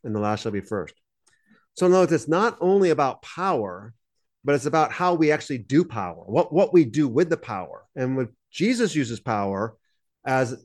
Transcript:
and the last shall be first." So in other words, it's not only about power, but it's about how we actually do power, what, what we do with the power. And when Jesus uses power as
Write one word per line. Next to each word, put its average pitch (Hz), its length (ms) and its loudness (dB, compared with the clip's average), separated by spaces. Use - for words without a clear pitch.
and 107 100 -8
the 107 80 -4
last 107 220 -2
shall 113 80 -6
be 101 100 -6
first." 95 340 -8
So 180 60 0
in 180 80 6
other 185 120 6
words, 165 80 0
it's 156 140 -2
not 190 360 0
only 190 260 4
about 143 320 0
power, 113 720 -6
but 143 120 2
it's 139 100 -2
about 151 280 2
how 180 200 0
we 160 180 4
actually 147 280 -2
do 135 260 2
power, 87 400 -8
what, 139 260 0
what 160 220 2
we 165 140 6
do 139 200 0
with 139 220 0
the 165 80 0
power. 92 480 -12
And 131 220 -4
when 127 120 -4
Jesus 226 440 0
uses 117 260 -4
power 104 560 -4
as 131 400 -2